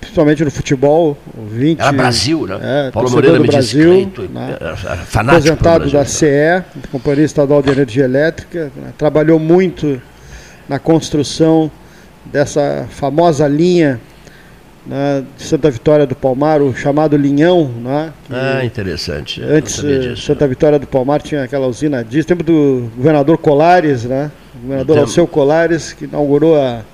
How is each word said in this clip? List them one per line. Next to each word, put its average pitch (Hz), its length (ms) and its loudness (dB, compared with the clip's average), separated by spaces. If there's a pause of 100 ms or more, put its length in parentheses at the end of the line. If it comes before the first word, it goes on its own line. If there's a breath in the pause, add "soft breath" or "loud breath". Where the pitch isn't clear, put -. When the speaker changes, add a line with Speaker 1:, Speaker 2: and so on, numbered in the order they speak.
Speaker 1:
principalmente 156 440 0
no 143 60 -2
futebol, 143 680 0 (180)
ouvinte. 120 440 -2
Speaker 2:
Era 127 100 2
Brasil, 135 560 0
né? 95 140 -8
Speaker 1:
É, 131 300 -2
Speaker 2:
Paulo 120 180 -2
Speaker 1:
torcedor - 20 0
Speaker 2:
Moreira 135 260 4
Speaker 1:
do 151 60 4
Speaker 2:
me 147 60 2
disse, 131 280 0
Speaker 1:
Brasil, 160 140 6
Speaker 2:
"Cleito, 185 420 0
Speaker 1:
né? 123 280 -8
Speaker 2:
era 80 160 -8
fanático - 360 -8
pelo 113 180 0
Speaker 1:
Aposentado 160 600 2
Speaker 2:
Brasil, - 20 -6
Speaker 1:
da 143 80 2
Speaker 2:
né?" 139 40 2
Speaker 1:
C 156 600 2 (200)
E, - 40 -14
Companhia 143 360 0
Estadual 143 380 2
de 135 80 0
Energia 135 340 0
Elétrica, 147 720 -2
né? 131 200 -16
Trabalhou 151 440 2
muito 156 600 0 (680 loud breath)
na 139 100 -4
construção 160 920 0 (540 loud breath)
dessa 143 680 -2
famosa 151 580 0
linha, 151 520 2 (840 loud breath)
né, 139 360 -4 (140)
de - 80 -18
Santa 156 260 0
Vitória 147 360 2
do 127 80 -4
Palmar, 143 480 0
o 135 120 0
chamado 147 400 0
Linhão, 147 520 2
né, 131 440 -6 (160)
que 131 80 -12
Speaker 2:
Ah, 135 300 -2
interessante. 87 720 -8
Eu 139 180 0
Speaker 1:
antes, - 200 -2
Speaker 2:
não - 60 -8
sabia 147 140 0
Speaker 1:
eh, 127 120 -2
Speaker 2:
disso, 113 140 -10
Speaker 1:
Santa 147 220 -2
Speaker 2:
não. 143 40 0
Speaker 1:
Vitória 147 300 2
do 131 80 -6
Palmar 135 340 -2
tinha 147 240 -6
aquela 135 220 -4
usina 131 360 -4
diesel, 120 220 -2
tempo 175 180 -2
do 143 540 0
governador 147 400 2
Colares, 156 680 2
né? 135 260 -4 (240)
O 120 80 -18
governador 135 340 0
Speaker 2:
Então 143 80 4
Speaker 1:
Alceu 165 220 0
Colares, 160 680 0
que - 140 -14
inaugurou 147 520 2
a 123 220 -2 (120)